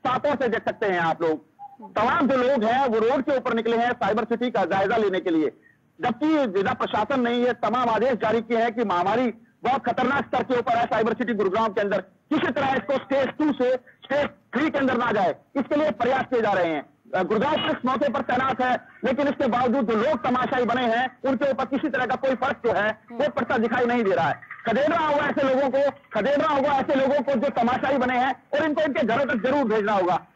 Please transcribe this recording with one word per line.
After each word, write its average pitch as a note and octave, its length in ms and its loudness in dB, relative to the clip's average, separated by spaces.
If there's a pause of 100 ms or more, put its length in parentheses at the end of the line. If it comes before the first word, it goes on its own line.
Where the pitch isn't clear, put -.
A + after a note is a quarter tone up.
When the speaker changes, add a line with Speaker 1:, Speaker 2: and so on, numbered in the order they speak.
Speaker 1:
साफों C4 280 0
से C4 120 -2
देख A3 180 -2
सकते G#3+ 200 -4
हैं F3+ 140 0
आप E3 220 0
लोग। D#3+ 240 -2 (160)
Speaker 2:
हम्म। - 300 -20
Speaker 1:
तमाम C4+ 360 0
जो C4+ 100 2
लोग B3+ 260 2
हैं B3+ 240 2
वो A3+ 120 0
रोड B3+ 220 2
के C#4 160 0
ऊपर B3 160 -2
निकले A#3 240 0
हैं A#3+ 140 0
साइबर A3 320 -2
सिटी A#3 280 -2
का G#3 140 0
जायजा F#3+ 320 0
लेने F#3+ 220 0
के F3+ 100 -4
लिए, D#3 220 2 (500)
जबकि D4 460 0
जिला G3 260 0
प्रशासन A#3 480 -2
ने A#3+ 120 0
ये B3 200 2
तमाम A#3 360 0
आदेश A3+ 240 2
जारी A3 280 0
किए A#3 160 -2
हैं A#3 180 0
कि A#3+ 80 -2
महामारी G3+ 440 2 (360)
बहुत B3+ 220 0
खतरनाक B3+ 400 0
स्तर B3 180 -2
के B3 160 0
ऊपर A#3+ 120 -2
है A#3 140 2
साइबर A3+ 280 0
सिटी A#3 200 -4
गुरुग्राम G#3 340 0
के G#3+ 140 -2
अंदर, G3+ 200 -2
किसी - 500 -4
तरह C4+ 220 -2
इसको C4+ 200 -2
stage C4+ 340 0
टू D4+ 240 -2
से B3+ 240 2
stage - 520 -4
थ्री - 420 -4
के C#4+ 100 -2
अंदर B3+ 180 0
ना A3 140 0
जाए, F#3 240 0 (200)
इसके C#4+ 200 -2
लिए D4+ 160 2
प्रयास B3 320 0
किए A#3+ 180 0
जा G#3+ 100 0
रहे F#3 160 2
हैं। D3+ 260 -6 (220)
अ, F#3 80 2
गुरुग्राम A3+ 320 0
पुलिस D4 300 -2
मौके C4 240 0
पर C4+ 120 -2
तैनात B3+ 400 0
है, B3+ 160 0 (280)
लेकिन C4+ 220 0
इसके C#4+ 200 -2
बावजूद A#3 440 0
जो A3 60 2
लोग B3 260 0
तमाशाई B3 420 0
बने A#3+ 160 0
हैं, A#3+ 440 -2
उनके C4+ 260 0
ऊपर C4 140 -2
किसी C#4 240 -2
तरह B3 160 -2
का B3+ 100 -2
कोई C4 200 0
फर्क C4+ 300 -4
जो A3 80 2
है, G#3 160 0
Speaker 2:
हम्म। A#3 340 -6
Speaker 1:
वो D4 60 0
पड़ता C4 280 -2
दिखाई A#3 280 0
नहीं A#3+ 180 0
दे F#3+ 80 2
रहा E3 160 2
है। C3 140 -4 (240)
खदेड़ना D4 320 0
होगा D4+ 260 0
ऐसे C4+ 300 0
लोगों C4+ 160 2
को, C4+ 220 2 (220)
खदेड़ना C#4+ 340 0
होगा C#4+ 240 2
ऐसे C4+ 240 0
लोगों C4+ 260 2
को C#4 100 -2
जो C4+ 180 2
तमाशाई B3+ 480 0
बने B3 220 0
हैं, C4 240 -2 (100)
और D4 120 0
इनको D4+ 160 0
इनके D4+ 220 0
घरों A#3+ 220 0
तक B3+ 100 -2
जरूर C4+ 280 0
भेजना G#3+ 300 0
होगा। F3+ 320 0 (100)